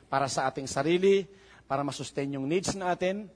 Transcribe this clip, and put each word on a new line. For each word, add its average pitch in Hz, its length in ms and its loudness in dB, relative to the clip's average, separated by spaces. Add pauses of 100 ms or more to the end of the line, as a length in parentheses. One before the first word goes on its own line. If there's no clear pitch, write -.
Para 135 240 0
sa 143 160 0
ating 135 240 -2
sarili, 180 560 4 (400)
para 139 160 0
masustain 139 560 -4
yung 135 80 -4
needs 180 320 0
natin, 185 480 0 (100)